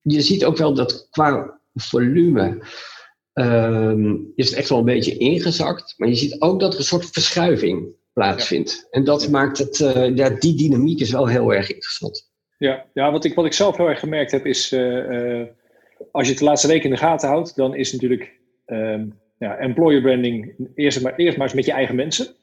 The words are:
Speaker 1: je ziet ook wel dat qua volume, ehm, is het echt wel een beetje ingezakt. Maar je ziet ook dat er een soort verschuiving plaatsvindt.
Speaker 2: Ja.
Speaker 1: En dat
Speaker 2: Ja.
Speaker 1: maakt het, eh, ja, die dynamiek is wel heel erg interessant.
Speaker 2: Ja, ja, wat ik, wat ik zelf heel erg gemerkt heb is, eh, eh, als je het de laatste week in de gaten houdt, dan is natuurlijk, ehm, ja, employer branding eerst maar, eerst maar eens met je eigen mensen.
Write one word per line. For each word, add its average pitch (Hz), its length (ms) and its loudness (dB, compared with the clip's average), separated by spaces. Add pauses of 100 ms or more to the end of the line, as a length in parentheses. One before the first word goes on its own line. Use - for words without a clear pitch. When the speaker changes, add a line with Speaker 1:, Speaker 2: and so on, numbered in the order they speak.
Speaker 1:
je 147 200 0
ziet 190 240 2
ook 160 120 2
wel 151 160 2
dat - 380 -2
qua 147 480 0 (140)
volume, 127 840 2 (760)
ehm, 113 800 2 (200)
is - 140 0
het - 80 -4
echt 143 120 -4
wel 131 100 2
een 117 60 2
beetje 120 320 0
ingezakt. 151 800 -2
Maar 113 120 -2
je 120 60 2
ziet 139 260 -4
ook 185 180 2
dat 190 140 0
er 131 60 -8
een 139 60 -4
soort 175 240 -2
verschuiving 107 800 -2 (260)
plaatsvindt. - 580 -2 (200)
Speaker 2:
Ja. 127 80 -2
Speaker 1:
En 139 40 2
dat 147 200 2
Speaker 2:
Ja. 147 60 -4
Speaker 1:
maakt 139 280 0
het, 139 220 -4
eh, 127 360 2
ja, 131 140 4
die 160 280 2
dynamiek 143 420 2
is 117 120 -2
wel 127 160 0
heel 113 260 2
erg 98 200 0
interessant. - 600 -12 (240)
Speaker 2:
Ja, 131 360 -2
ja, 143 180 0
wat 156 140 -2
ik, 151 100 2
wat 170 100 2
ik 156 80 -2
zelf 202 240 2
heel 175 120 2
erg 143 100 -2
gemerkt 156 320 -4
heb 139 140 -2
is, - 260 -2
eh, 123 680 -2
eh, 117 60 -10 (640)
als 143 140 -2
je 139 40 2
het 135 100 -2
de 147 60 2
laatste 143 220 4
week 156 160 4
in 139 60 0
de 127 80 2
gaten 151 320 0
houdt, 170 260 -2
dan 131 200 0
is 131 180 -2
natuurlijk, 123 460 -4 (260)
ehm, 110 400 -6 (320)
ja, 104 200 -8
employer 139 440 4
branding 120 520 0 (220)
eerst 139 280 0
maar, 127 120 -4
eerst 170 220 2
maar 139 100 -2
eens 135 80 -6
met 139 100 0
je 156 60 0
eigen 131 240 -2
mensen. 156 320 -4 (160)